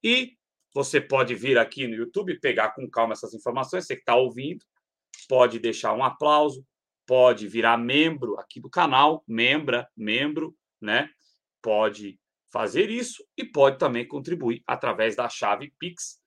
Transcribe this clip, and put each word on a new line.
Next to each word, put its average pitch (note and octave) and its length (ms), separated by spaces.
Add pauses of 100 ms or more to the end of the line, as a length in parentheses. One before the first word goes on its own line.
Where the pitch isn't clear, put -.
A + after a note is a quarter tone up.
E B3 300 (400)
você C#3 260
pode B2 360
vir B2 220
aqui B2 300
no A2+ 80
YouTube, C#3 440
pegar A2 320
com B2+ 180
calma A2+ 240
essas G#2 200
informações, B2+ 520
você - 100
que - 80
tá A#2+ 120
ouvindo, C3 500 (640)
pode A#2+ 300
deixar A2 340
um B2 100
aplauso, D3 640 (400)
pode B2 420
virar A2+ 300
membro C3 640
aqui - 200
do C3+ 100
canal, D#3 580
membra, B2 680
membro, D3 600 (260)
né? A2+ 280 (520)
Pode G#2 580 (320)
fazer B2 380
isso A#3+ 340 (140)
e - 80
pode C#3 340
também A#2+ 260
contribuir C#3+ 600
através A2 480
da A#2+ 140
chave A2+ 500
Pix - 480